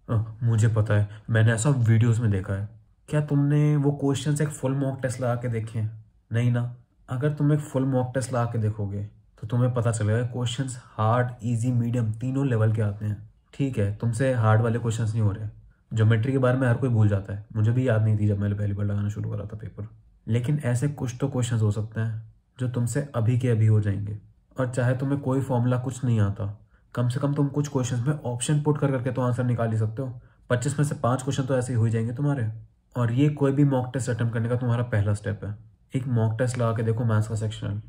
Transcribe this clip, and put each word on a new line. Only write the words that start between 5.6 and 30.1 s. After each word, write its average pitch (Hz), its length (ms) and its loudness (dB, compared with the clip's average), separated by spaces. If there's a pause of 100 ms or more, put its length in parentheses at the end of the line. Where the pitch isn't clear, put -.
हैं? 110 260 -6 (280)
नहीं 120 180 2
ना। 120 240 -2 (340)
अगर 135 240 0
तुम 147 200 2
एक 151 60 4
फुल 131 260 -2
मॉक 127 280 0
टेस्ट 131 200 -4
लगा 120 120 0
के 113 120 -4
देखोगे, 101 520 -4 (320)
तो 110 60 -10
तुम्हें 123 260 2
पता 117 180 2
चलेगा 110 300 2
क्वेश्चंस 123 640 -4
हार्ड, 117 440 0 (160)
ईजी, 120 280 0
मीडियम 117 400 0
तीनों 131 360 -2
लेवल 110 260 2
के 110 80 0
आते 104 240 -2
हैं। 104 260 -6 (220)
ठीक 135 240 -2
है, 101 180 0
तुमसे 117 380 0
हार्ड 110 280 4
वाले 117 180 0
क्वेश्चंस 110 320 -2
नहीं 110 100 0
हो 104 100 4
रहे। 107 180 -6 (440)
ज्योमेट्री 113 380 4
के 131 60 2
बारे 127 200 4
में 131 100 2
हर 120 60 4
कोई 123 160 0
भूल 110 180 6
जाता 101 260 -2
है, 101 120 -10 (100)
मुझे 110 160 2
भी 127 160 2
याद 110 140 4
नहीं 107 180 2
थी 104 80 2
जब 104 120 2
मैंने 101 160 0
पहली 104 180 -2
बार 101 120 -2
लगाना 101 240 -2
शुरू 107 220 -6
करा 104 140 -6
था 107 120 -12
पेपर। 104 320 -12 (380)
लेकिन 123 380 0
ऐसे 123 220 0
कुछ 135 340 -6
तो 139 60 2
क्वेश्चंस 120 340 0
हो 107 100 4
सकते 110 300 -4
हैं 113 320 -6 (260)
जो 127 80 -2
तुमसे 123 480 -2
अभी 117 240 2
के 127 100 0
अभी 110 180 4
हो 107 140 4
जाएंगे। 101 360 -4 (420)
और 127 120 -2
चाहे 123 260 0
तुम्हें 139 240 -2
कोई 135 200 0
फॉर्मूला 123 360 2
कुछ 127 280 -6
नहीं 117 140 2
आता, 101 400 -2 (360)
कम 123 140 0
से 123 100 -2
कम 143 140 0
तुम 143 140 2
कुछ 147 200 -2
क्वेश्चंस 123 400 -2
में 147 120 0
ऑप्शन 135 420 -2
पुट 147 160 0
कर 165 140 0
करके 127 200 -2
तो 127 100 -2
आंसर 123 220 0
निकाल 117 280 0
ही 110 60 0
सकते 110 240 -2
हो। 131 200 -10 (280)